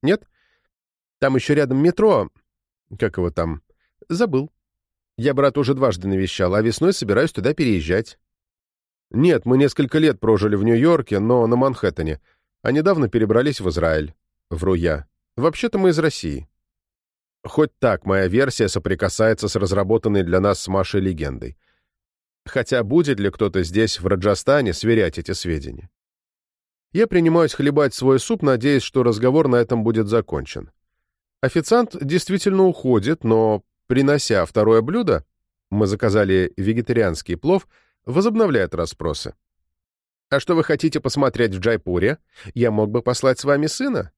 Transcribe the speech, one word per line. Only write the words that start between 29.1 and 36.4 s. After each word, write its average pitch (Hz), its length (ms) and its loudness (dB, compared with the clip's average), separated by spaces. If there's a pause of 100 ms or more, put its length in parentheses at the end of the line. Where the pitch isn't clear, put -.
на 123 100 2
этом 117 260 0
будет 110 240 0
закончен. 76 640 -4 (720)
Официант 180 580 0
действительно 185 640 0
уходит, 131 600 0
но, 110 380 2 (240)
принося 131 580 2
второе 110 360 4
блюдо, 147 440 -2 (440)
мы 104 180 0
заказали 98 680 0